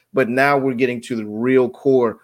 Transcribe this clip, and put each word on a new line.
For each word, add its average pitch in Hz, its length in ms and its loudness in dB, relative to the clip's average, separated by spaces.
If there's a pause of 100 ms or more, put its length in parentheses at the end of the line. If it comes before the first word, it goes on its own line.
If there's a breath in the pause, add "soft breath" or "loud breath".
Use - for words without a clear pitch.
(120)
But 131 160 0
now 135 300 2
we're 131 160 -2
getting 120 280 -2
to 120 140 -8
the 110 80 -6
real 120 460 0
core 123 540 0